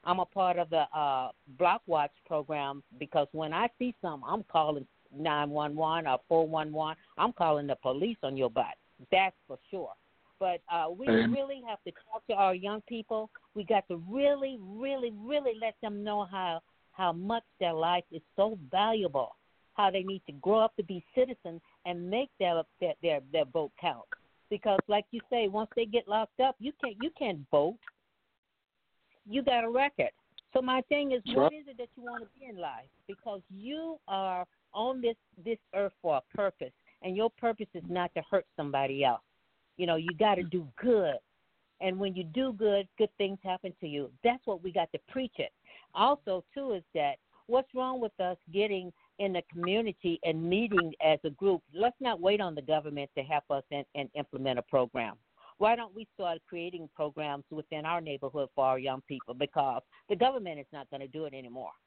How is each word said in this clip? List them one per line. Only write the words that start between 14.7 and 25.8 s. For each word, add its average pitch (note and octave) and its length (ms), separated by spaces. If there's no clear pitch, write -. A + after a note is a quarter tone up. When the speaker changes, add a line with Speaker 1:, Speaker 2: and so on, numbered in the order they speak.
Speaker 1:
really C4+ 360
let A3+ 220
them G#3 220
know G#3 260
how, F#3 300
how F3+ 200
much G3+ 320
their F3 140
life E3+ 400
is E3 100
so G#3 220
valuable, F#3+ 640
how G3 160
they F#3+ 120
need F#3+ 240
to D3+ 60
grow G3 280
up A3 160
to G3+ 80
be F3 200
citizens A#3+ 460
and F3 260
make B3+ 280
their, E3+ 240
their, E3 120
their, D#3 180
their D#3 140
vote D3 340
count. B2+ 240
Because, G3+ 280
like G#3 220
you A#3 100
say, A#3 180
once G#3+ 260
they A#3 120